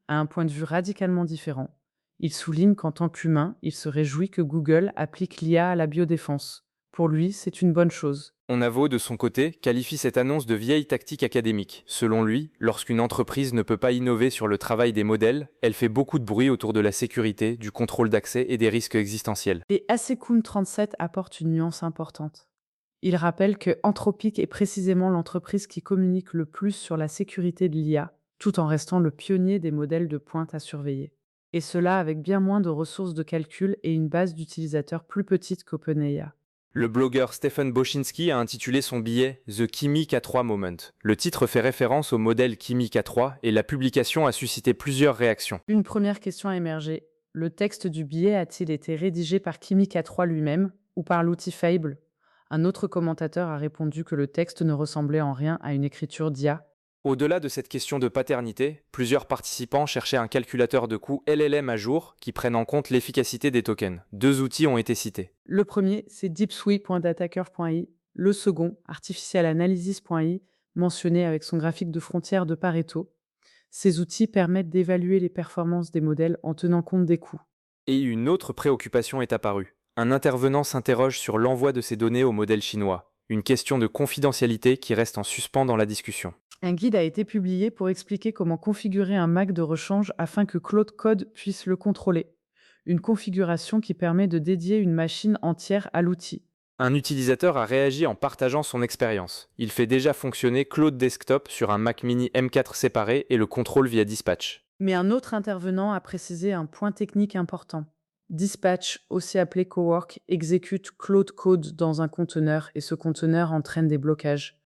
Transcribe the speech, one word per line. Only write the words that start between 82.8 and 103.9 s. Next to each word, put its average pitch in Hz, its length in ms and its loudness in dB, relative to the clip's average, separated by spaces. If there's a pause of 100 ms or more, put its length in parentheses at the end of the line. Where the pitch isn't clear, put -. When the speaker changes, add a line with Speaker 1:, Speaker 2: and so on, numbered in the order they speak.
Speaker 2:
Une 107 120 0
question 131 360 2
de 113 80 4
confidentialité 131 920 2
qui - 160 -6
reste 113 240 0
en 104 60 -2
suspens - 420 -2
dans 120 120 2
la 107 100 4
discussion. 101 480 -8 (260)
Speaker 1:
Un 180 140 0
guide 214 220 0
a 185 60 4
été 165 220 0
publié 190 460 0
pour 196 180 -2
expliquer 202 460 -4
comment 165 240 0
configurer 202 580 -2
un 175 100 2
Mac 185 260 2
de 170 100 0
rechange 175 560 0
afin 170 260 0
que 185 140 -2
Claude 208 320 2
Code 220 420 0
puisse - 320 -8
le 185 120 0
contrôler. 185 540 0 (540)
Une 170 160 2
configuration 185 800 0
qui 196 140 -4
permet 180 340 2
de 170 100 2
dédier 175 380 0
une 190 160 2
machine 165 480 0
entière 196 540 -2
à 175 80 2
l'outil. 175 400 -2 (360)
Speaker 2:
Un 127 160 2
utilisateur 139 640 2
a 120 80 2
réagi 135 400 2
en 123 100 0
partageant 135 480 0
son 123 200 -4
expérience. 110 720 -4
Il 110 140 -4
fait 120 160 2
déjà 131 260 4
fonctionner 131 540 0
Claude 151 320 2
Desktop 131 500 0
sur 107 220 -2
un 101 80 2
Mac 117 240 -2
Mini 123 320 0
M 127 160 0
quatre - 240 0
séparé 120 560 0
et 127 80 4
le 107 80 4
contrôle 131 420 2
via 113 160 4